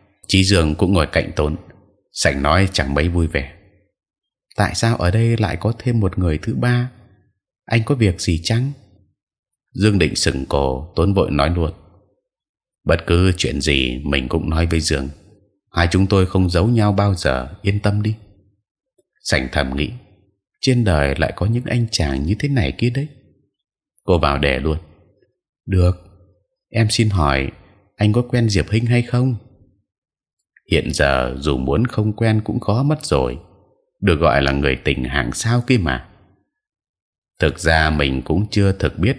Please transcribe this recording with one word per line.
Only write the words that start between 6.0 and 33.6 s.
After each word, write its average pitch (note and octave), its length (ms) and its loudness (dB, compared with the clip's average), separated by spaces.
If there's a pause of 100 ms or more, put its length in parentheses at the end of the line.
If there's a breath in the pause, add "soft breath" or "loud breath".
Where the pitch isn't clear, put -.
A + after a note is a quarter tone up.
một F#2 180 -2
người E2 200 0
thứ G#2+ 160 -6
ba? B2 360 -2 (760)
Anh A2+ 200 2
có D3 100 -2
việc G#2 260 2
gì E2 220 0
chăng?" B2 300 -2 (1040)
Dương G2+ 240 2
định D#2+ 160 2
sừng C2+ 320 -2
cổ, C#2 500 -2
Tốn F2+ 180 2
vội F#2+ 160 2
nói D2 200 0
luôn: E2+ 220 -2 (1120)
"Bất - 220 0
cứ F2+ 300 4
chuyện - 240 -4
gì C2+ 440 0
mình C#2 240 -2
cũng D#2+ 220 -2
nói D#2+ 160 2
với E2 140 0
Dương. C#2 280 -2 (640)
Hai F2 180 2
chúng F#2+ 160 2
tôi F#2+ 200 2
không F#2 240 0
giấu F2+ 160 2
nhau A2 260 2
bao G2+ 220 2
giờ, C2+ 480 -2
yên G2+ 180 0
tâm G#2 220 0
đi." A2 120 -2 (1080)
Sành C2 280 -2
thầm C2+ 240 -2
nghĩ: D2 140 -2 (720)
"Trên B2 240 2
đời D2 340 2
lại - 180 -2
có F2+ 100 -2
những A#2+ 180 -2
anh A#2 260 -2
chàng C2+ 320 -2
như D#2+ 160 -2
thế D3 100 -2
này G#2 240 0
kia B2 180 -2
đấy." C3+ 180 -4 (960)
Cô F2+ 140 4
vào C#2+ 200 0
đề C#2 200 0
luôn: D#2 200 -2 (880)
"Được, F2+ 300 2 (720)
em A2+ 200 0
xin A2 200 0
hỏi, C#2 400 0 (460)
anh G#2 160 2
có A#2+ 100 2
quen A#2+ 260 0
Diệp F#2+ 220 0
Hinh A2+ 160 0
hay A#2+ 160 2
không?" B2 340 -2 (1300)
Hiện D#2+ 220 0
giờ C2 460 0
dù C#2 200 -2
muốn C#2+ 280 0
không G#2+ 300 -2
quen A2 280 0
cũng - 160 -4
khó A2+ 220 0
mất D3 220 -2
rồi, B1+ 340 0 (600)